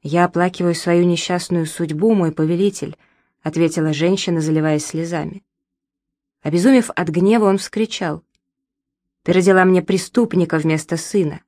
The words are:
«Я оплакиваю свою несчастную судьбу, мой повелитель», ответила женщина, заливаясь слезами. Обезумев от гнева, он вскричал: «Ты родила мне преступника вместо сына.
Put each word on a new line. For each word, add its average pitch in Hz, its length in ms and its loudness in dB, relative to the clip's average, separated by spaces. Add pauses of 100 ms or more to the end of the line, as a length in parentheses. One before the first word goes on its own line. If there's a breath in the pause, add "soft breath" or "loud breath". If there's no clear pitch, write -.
«Я 170 240 0
оплакиваю 175 500 -2
свою 175 300 2
несчастную 175 640 -2
судьбу, 170 480 0
мой 170 180 0
повелитель», 170 640 -2 (460)
ответила 160 500 0
женщина, 170 480 0
заливаясь 156 460 0
слезами. 165 560 -8 (1000)
Обезумев 220 520 2
от 175 140 -4
гнева, 196 380 2
он 196 120 2
вскричал: 190 640 -6 (1000)
«Ты 175 80 0
родила 185 320 4
мне 185 180 4
преступника 185 760 0
вместо 156 380 -2
сына. 160 520 -4